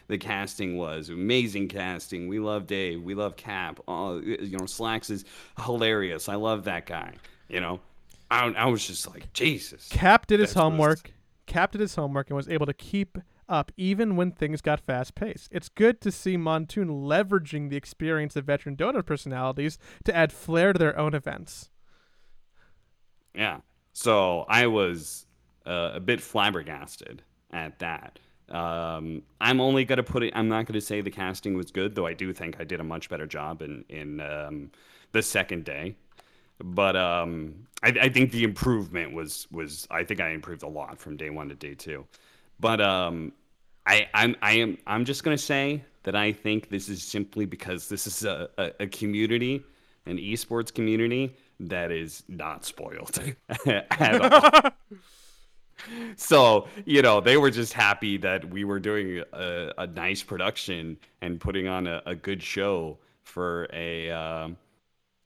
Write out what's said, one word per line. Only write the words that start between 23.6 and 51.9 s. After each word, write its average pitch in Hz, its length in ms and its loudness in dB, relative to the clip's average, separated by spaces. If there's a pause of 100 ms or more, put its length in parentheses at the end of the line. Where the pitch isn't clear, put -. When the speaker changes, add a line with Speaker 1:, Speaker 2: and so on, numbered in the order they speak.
Speaker 1:
So 95 540 4
I 120 200 6
was, 90 580 0 (400)
uh, 87 300 -2
a 90 40 -8
bit 110 220 0
flabbergasted 82 1040 -4 (280)
at 80 280 -10
that. 82 400 -8 (300)
Um, 82 760 -4 (180)
I'm 127 200 4
only 135 240 4
gonna 127 180 0
put 120 200 -2
it, 113 120 -2
I'm 110 120 0
not 110 180 0
gonna 107 160 -4
say 104 200 -4
the 98 100 -6
casting 95 440 -6
was 92 160 -4
good, 101 240 -4
though 92 120 0
I 85 60 -4
do 92 200 -6
think 85 260 -10
I 85 40 -10
did 82 160 -6
a 80 40 -8
much 80 260 -8
better 78 180 -8
job 78 340 -8
in, 73 280 -12
in, 76 320 -10
um, 73 500 -8 (400)
the 110 100 4
second 90 440 -2
day. 78 300 -8 (640)
But, 92 360 2
um, 85 720 -2 (160)
I, 113 60 4 (120)
I 135 80 4
think 127 220 4
the 117 120 0
improvement 92 720 0
was, 78 380 -8
was, 78 400 -10
I 85 120 -2
think 87 160 -4
I 82 120 -4
improved 78 320 -10
a 76 40 -10
lot 76 320 -12
from 76 180 -12
day 78 120 -10
one 76 200 -10
to 71 60 -14
day 71 200 -14
two. 71 320 -12 (520)
But, 113 220 2
um, 87 520 0 (520)
I, 104 280 6
I'm, 113 280 4
I 104 120 4
am, 113 240 4 (100)
I'm 113 180 0
just 135 180 -4
gonna 151 140 2
say 139 460 -2 (200)
that 95 120 -2
I 104 160 4
think 107 380 -2
this 98 200 -4
is 98 140 -8
simply 104 420 -4
because 92 440 -8
this 101 180 -6
is 95 180 -6
a, 87 320 -6
a, 92 140 -2 (100)
a 104 60 -2
community, 113 760 0 (420)
an 90 120 -6
esports 113 560 -4
community 117 600 0 (260)
that 87 300 -4